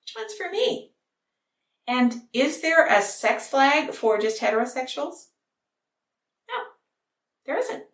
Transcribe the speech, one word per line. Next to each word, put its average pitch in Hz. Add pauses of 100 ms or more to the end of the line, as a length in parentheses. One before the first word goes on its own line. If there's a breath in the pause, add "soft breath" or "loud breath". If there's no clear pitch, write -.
Which -
one's 427
for 381
me? - (960)
And 247 (100)
is 294
there 320
a 202
sex -
flag 277
for 214
just 214
heterosexuals? 254 (1200)
No, 494 (840)
there 285
isn't. - (100)